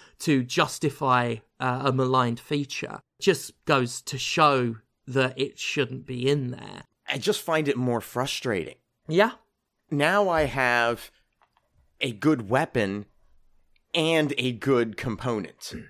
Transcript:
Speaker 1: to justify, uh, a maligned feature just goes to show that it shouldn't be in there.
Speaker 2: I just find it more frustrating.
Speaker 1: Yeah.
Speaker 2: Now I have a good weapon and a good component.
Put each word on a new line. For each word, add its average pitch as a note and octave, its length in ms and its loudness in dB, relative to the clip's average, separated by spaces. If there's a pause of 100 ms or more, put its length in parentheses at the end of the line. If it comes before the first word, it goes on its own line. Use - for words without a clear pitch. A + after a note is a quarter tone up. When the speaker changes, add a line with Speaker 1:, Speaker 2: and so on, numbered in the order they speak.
(200)
Speaker 1:
to C3+ 240 2
justify, B2+ 920 0 (240)
uh, B2+ 260 -2
a C3+ 60 4
maligned B2+ 480 2
feature - 600 -6 (180)
just - 320 2 (140)
goes B2+ 380 0
to - 140 -8
show B2+ 600 2 (280)
that B2+ 340 0
it C#3 200 -4
shouldn't C3 480 -4
be B2+ 200 -4
in C#3 240 0
there. G#2 320 -14 (240)
Speaker 2:
I C#3 100 -2
just - 240 0
find D#3 260 0
it C#3 100 0
more A#2+ 240 0
frustrating. A2+ 760 -4 (320)
Speaker 1:
Yeah. G3 240 4 (600)
Speaker 2:
Now F3+ 380 4
I D#3+ 140 4
have A#2+ 680 0 (880)
a C3 100 -2
good A2+ 380 0
weapon G#2+ 560 0 (880)
and D#3+ 440 2
a B2+ 160 0
good A#2 440 2
component. A2 760 -6 (160)